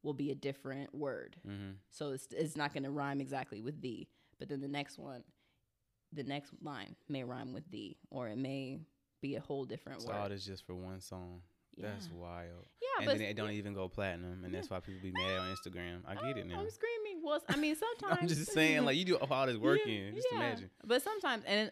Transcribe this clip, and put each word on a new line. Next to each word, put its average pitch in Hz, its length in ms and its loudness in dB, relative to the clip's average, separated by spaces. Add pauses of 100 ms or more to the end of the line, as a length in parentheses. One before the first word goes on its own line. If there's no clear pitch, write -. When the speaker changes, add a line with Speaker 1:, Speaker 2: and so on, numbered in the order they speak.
Speaker 1:
will 151 100 2
be 143 180 2
a 135 40 0
different 135 580 -4
word. 131 420 -2 (120)
Speaker 2:
Mm-hmm. 101 240 -4 (180)
Speaker 1:
So 143 220 -2
it's, 131 200 -4
it's 156 240 2
not 147 180 2
gonna 139 180 0
rhyme 139 300 2
exactly 131 400 -2
with 143 200 -4
the, 120 260 -4 (320)
but - 100 -6
then 139 120 -2
the 139 60 -4
next 143 300 -4
one, 135 260 -10 (880)
the 147 100 -4
next 139 380 -4
line 113 340 -6 (120)
may 135 160 0
rhyme 127 300 -4
with 160 180 -8
the, 104 240 -8 (140)
or 123 200 -2
it 107 80 -2
may 135 420 -2 (420)
be 139 140 0
a 156 60 -2
whole 139 240 -2
different - 360 -8
Speaker 2:
So 117 80 -6
Speaker 1:
word. 107 80 -2
Speaker 2:
all 101 120 0
this 98 160 -4
just 95 200 -8
for 90 80 -6
one 92 280 -6
song. 90 400 -8 (360)
That's 101 300 -6
Speaker 1:
Yeah. 85 120 -8
Speaker 2:
wild. 87 460 -8 (160)
Speaker 1:
Yeah, 494 60 -2 (100)
Speaker 2:
And 330 80 2
Speaker 1:
but 269 140 4
Speaker 2:
then 107 80 0
it 104 80 -2
don't 107 140 0
Speaker 1:
s- 104 60 -2
Speaker 2:
even 101 180 -4
go 95 140 -2
platinum, 90 560 -2
and 90 100 -4
that's - 160 -4
Speaker 1:
Yeah. 95 80 -2
Speaker 2:
why - 40 0
people 95 200 -10
be 95 100 -4
mad 92 280 2
on 92 160 0
Instagram. 87 500 -6
I 98 100 -4
get - 220 -2
it - 40 -4
Speaker 1:
I'm, 87 80 -6
Speaker 2:
now. 87 100 -2
Speaker 1:
I'm 427 100 -2
screaming. 427 540 -2
Well, 302 120 4
s-, 330 120 0
I 277 80 4
mean, 302 160 4 (120)
Speaker 2:
<laughs> 453 180 0
I'm 403 80 -2
Speaker 1:
sometimes 175 260 4
Speaker 2:
just 156 160 -2
saying, 156 320 8
like, 139 140 6
you 185 80 2
do 180 120 6
all 135 280 4
this 123 100 4
work 330 300 8
Speaker 1:
Yeah, 427 80 2
Speaker 2:
in, 392 220 -2
just 494 160 2
Speaker 1:
yeah. 480 80 2
Speaker 2:
imagine. 214 300 0 (140)
Speaker 1:
But 226 200 6
sometimes, 359 420 0
and, 214 260 4